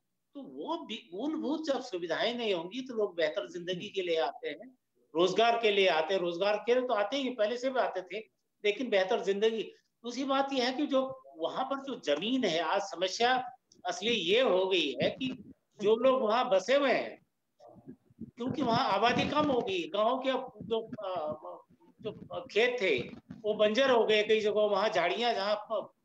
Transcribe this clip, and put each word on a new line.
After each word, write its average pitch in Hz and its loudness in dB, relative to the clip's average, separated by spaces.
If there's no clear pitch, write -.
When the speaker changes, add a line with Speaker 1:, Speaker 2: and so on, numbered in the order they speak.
Speaker 1:
तो 277 -14
वो 240 -8
भी - -10
मूलभूत 294 -4
जब 262 0
सुविधाएं 175 -4
नहीं 226 -2
होंगी, 180 -6
तो 254 -12
लोग 202 -2
बेहतर 165 -2
जिंदगी 175 -6
Speaker 2:
हम्म। 190 -14
Speaker 1:
के 190 -2
लिए 170 0
आते 156 -4
हैं, 147 -12
रोजगार 196 4
के 220 4
लिए 196 4
आते 160 2
हैं। 190 2
रोजगार 180 0
के 233 4
लिए 254 2
तो 247 0
आते 208 0
ही, 262 -2
पहले 220 0
से 254 -2
भी 254 0
आते 185 -2
थे, - -10
लेकिन 208 0
बेहतर 196 2
जिंदगी। 202 0
दूसरी 240 -6
बात 269 0
यह 254 2
है 262 0
कि 285 -2
जो 262 0
वहां 160 -4
पर - -4
जो - -8
जमीन 208 0
है, 165 2
आज 170 0
समस्या 233 0
असली 180 -2
ये 208 2
हो 190 4
गई 170 2
है 196 2
कि - -8
जो 214 4
लोग 262 4
वहां 233 2
बसे 190 4
हुए 277 4
हैं, 120 -4
क्योंकि 262 -6
वहां 240 4
आबादी 233 4
कम 294 2
हो 240 2
गई, 185 -2
गाँव 220 0
के 262 2
जो, 226 -4
अ, 175 -4
जो - -8
खेत 247 0
थे 147 -2
वो 208 -2
बंजर 214 2
हो 226 4
गए 214 2
कई 220 2
जगहों। 208 2
वहां 202 2
झाड़ियां, 220 0
जहां 202 0
फ-, 208 -6